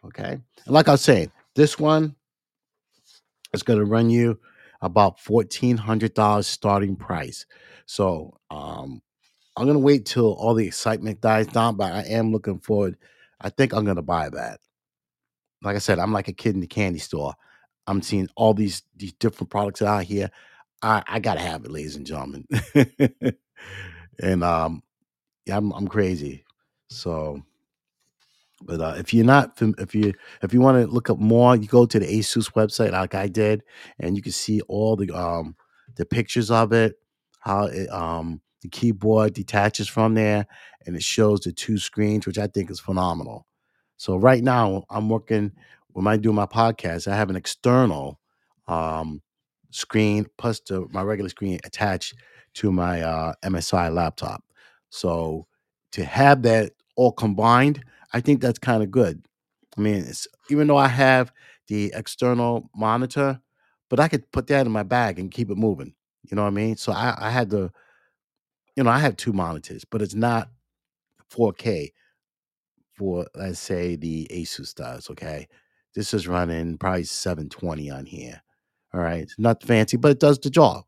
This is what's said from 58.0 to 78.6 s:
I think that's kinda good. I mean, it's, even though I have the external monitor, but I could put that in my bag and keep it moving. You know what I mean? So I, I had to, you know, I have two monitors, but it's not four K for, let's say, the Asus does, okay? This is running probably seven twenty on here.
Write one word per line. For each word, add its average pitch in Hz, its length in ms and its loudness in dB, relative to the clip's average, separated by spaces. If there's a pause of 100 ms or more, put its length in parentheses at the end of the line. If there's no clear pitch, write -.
I 120 80 0
think 139 200 4
that's 123 180 0
kinda 110 300 0
good. 95 360 0 (520)
I 104 40 -6
mean, 104 180 2
it's, - 280 -10 (220)
even 147 180 2
though 147 100 6
I 135 120 6
have 127 440 4 (360)
the 104 260 -4
external 120 800 -2
monitor, 127 640 -2 (480)
but 135 120 0
I 156 80 6
could - 240 -4
put 127 160 -4
that 139 180 4
in 113 60 -2
my 107 100 -2
bag 104 380 -2
and 92 100 -8
keep 113 180 -6
it 98 100 -4
moving. 104 360 -2 (340)
You - 60 -12
know 104 80 0
what 104 60 0
I 98 40 -2
mean? 107 240 -2
So - 160 -6
I, 113 240 -2
I 107 140 -6
had 117 200 0
to, 98 200 -2 (1040)
you 139 80 0
know, 120 80 6
I 127 80 4
have 139 180 0
two - 160 -4
monitors, 85 520 -6
but 107 180 -6
it's 98 140 -6
not 117 320 0 (800)
four 110 240 0
K 85 400 -6 (1000)
for, 90 420 -6
let's 92 240 -10
say, 87 340 -4
the 80 380 -8
Asus 80 420 -12
does, 64 340 -14
okay? 76 380 -14 (480)
This 104 180 -6
is 95 140 -2
running 85 520 -2
probably 92 260 -2
seven 78 440 -6
twenty 76 420 -8
on 69 160 -14
here. - 360 -18 (500)